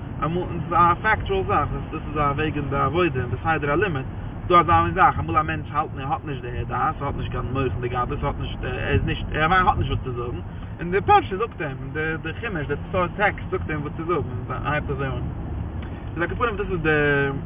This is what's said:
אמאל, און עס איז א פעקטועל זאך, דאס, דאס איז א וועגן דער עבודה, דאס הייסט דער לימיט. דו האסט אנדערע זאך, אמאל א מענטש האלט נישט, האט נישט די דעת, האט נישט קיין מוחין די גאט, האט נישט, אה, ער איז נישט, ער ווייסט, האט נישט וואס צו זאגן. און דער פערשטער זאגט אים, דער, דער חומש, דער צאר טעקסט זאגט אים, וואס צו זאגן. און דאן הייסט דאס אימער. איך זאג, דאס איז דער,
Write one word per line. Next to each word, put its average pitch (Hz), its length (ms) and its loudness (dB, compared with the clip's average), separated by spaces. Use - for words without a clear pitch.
אמאל, 175 180 0
און 180 160 -4
עס 165 60 -4
איז - 80 -4
א 170 300 6
פעקטועל 196 460 0
זאך, 151 240 2
דאס, 139 100 -4
דאס 156 160 -6
איז 147 80 -4
א 143 200 2
וועגן 147 340 -2
דער 139 160 2
עבודה, 147 340 2
דאס 123 240 -2
הייסט 156 200 2
דער 147 120 2
לימיט. 165 300 0
דו 175 100 8
האסט 185 120 8
אנדערע 170 260 6
זאך, 180 240 6
אמאל 160 180 -2
א 156 60 6
מענטש 156 300 -4
האלט 147 220 0
נישט, 135 160 -4
האט 165 140 -2
נישט 135 180 -6
די 120 260 -4
דעת, - 340 -2
האט 139 140 -2
נישט - 140 -4
קיין 131 140 -2
מוחין 131 360 0
די 123 80 -2
גאט, 123 200 0
האט 143 180 0
נישט, - 240 -4
אה, 131 60 -4
ער 127 220 -2
איז - 120 4
נישט, 160 280 -2
ער 151 140 2
ווייסט, 180 220 6
האט - 100 4
נישט 135 120 0
וואס 131 140 -2
צו 131 80 -4
זאגן. 120 280 -4
און 170 100 -2
דער 196 160 2
פערשטער 392 320 4
זאגט 226 220 -4
אים, 151 160 -4
דער, 156 300 -2
דער 170 180 -4
חומש, 180 260 -4
דער 143 120 -2
צאר 180 140 2
טעקסט 196 340 2
זאגט 180 200 -2
אים, 151 120 -2
וואס 147 140 -6
צו 160 80 -6
זאגן. 170 100 0
און - 340 -2
דאן - 240 -2
הייסט 147 160 0
דאס 135 120 -2
אימער. 131 200 -2
איך 175 180 -2
זאג, 226 220 0
דאס 196 140 -2
איז 180 120 0
דער, 147 500 4